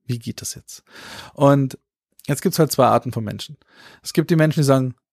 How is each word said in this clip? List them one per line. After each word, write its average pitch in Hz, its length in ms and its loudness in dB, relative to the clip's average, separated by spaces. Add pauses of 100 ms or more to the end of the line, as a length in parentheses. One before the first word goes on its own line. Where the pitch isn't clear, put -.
wie 120 140 -6
geht - 220 -12
das - 120 -10
jetzt? - 300 -20 (500)
Und 139 460 2 (480)
jetzt 147 160 -4
gibt's 175 160 -2
halt 156 120 2
zwei 131 140 4
Arten 117 260 2
von 113 120 -6
Menschen. 104 340 -10 (460)
Es - 100 -14
gibt 160 160 0
die 175 60 4
Menschen, 156 240 2
die 147 60 2
sagen, 131 280 2 (200)